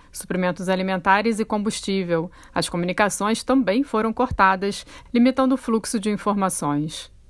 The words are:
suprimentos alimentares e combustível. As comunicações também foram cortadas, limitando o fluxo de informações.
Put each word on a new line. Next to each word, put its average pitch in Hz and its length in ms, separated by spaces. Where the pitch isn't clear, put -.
suprimentos 180 580
alimentares 190 720
e 220 40
combustível. 190 840
As 175 140
comunicações 196 720
também 254 400
foram 220 300
cortadas, 202 760
limitando 254 440
o - 20
fluxo 226 400
de 202 120
informações. 185 1000